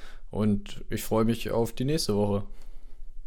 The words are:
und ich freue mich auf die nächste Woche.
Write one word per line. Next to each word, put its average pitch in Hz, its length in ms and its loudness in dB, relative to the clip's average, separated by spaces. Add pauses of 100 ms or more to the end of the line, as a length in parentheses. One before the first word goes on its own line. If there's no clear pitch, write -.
(320)
und 104 580 0
ich 110 140 -2
freue 110 220 4
mich 113 260 0
auf 117 220 2
die 127 100 -2
nächste 139 320 2
Woche. 101 280 2 (840)